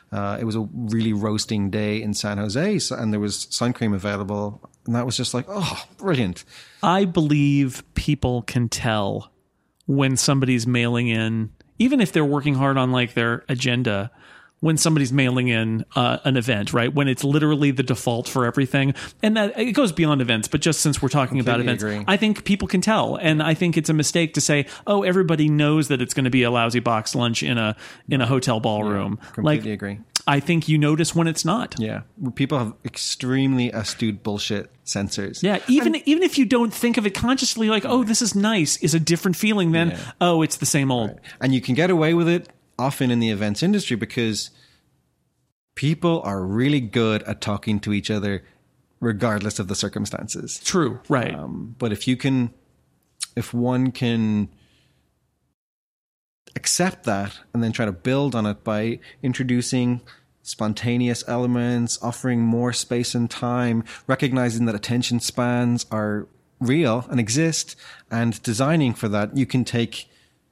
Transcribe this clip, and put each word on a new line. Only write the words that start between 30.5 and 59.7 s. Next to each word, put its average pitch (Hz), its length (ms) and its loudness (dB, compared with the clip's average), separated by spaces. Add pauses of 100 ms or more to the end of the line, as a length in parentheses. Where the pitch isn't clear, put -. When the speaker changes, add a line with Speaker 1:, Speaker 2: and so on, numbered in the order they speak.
Speaker 2:
you 156 80 4
notice 156 380 2
when 170 120 2
it's 165 200 -2
not. 214 320 -2
Speaker 1:
Yeah. 107 240 -4 (320)
People 139 240 0
have 113 160 -4 (100)
extremely 127 880 0
astute 107 500 -4
bullshit 101 480 -4 (140)
sensors. 101 580 -6
Speaker 2:
Yeah, 190 260 0
even, 277 260 4
Speaker 1:
And 294 120 -6
Speaker 2:
even 311 160 4
if 349 140 2
you 269 80 6
don't 233 280 2
think 240 260 0
of 208 80 2
it 196 80 -2
consciously, 226 560 0
like, 214 160 2
"Oh, 254 180 2
this 214 160 2
is 233 140 0
nice," 196 480 2
is 151 120 2
a 165 60 4
different 170 380 0
feeling 208 340 2
than, 165 200 2
Speaker 1:
Yeah. 175 60 -8 (220)
Speaker 2:
"Oh, 170 220 4
it's 151 160 -2
the 139 80 -2
same 135 260 2
old." 117 200 0
Speaker 1:
Right. - 60 -18 (220)
And 131 140 2
you 123 80 2
can 127 120 0
get 160 140 4
away 165 240 4
with 170 160 4
it 170 220 0 (280)
often 131 320 0
in 120 100 2
the 113 80 2
events 104 340 -2
industry 190 340 0
because 110 540 -4 (1200)
people 165 500 0
are 98 180 -4
really 127 380 2
good 110 440 0
at - 160 -6
talking 104 400 -2
to 104 120 -4
each 101 180 -2
other 101 320 -4 (580)
regardless 104 580 -2
of 95 100 -4
the 104 60 -4
circumstances. - 920 -6
Speaker 2:
True, 127 440 0
right. 120 260 0
Speaker 1:
Um, 76 440 -10
but 113 140 -2
if - 160 -6
you 127 80 2
can, 127 340 0 (840)
if 117 160 -6
one 127 380 0
can 110 580 0 (2000)
accept - 480 -2
that 98 340 -2 (160)
and 117 80 0
then 113 100 0
try 113 140 0
to 101 60 0
build 131 420 0
on 110 120 0
it 104 180 -6
by 110 340 -2 (240)
introducing 123 800 0 (420)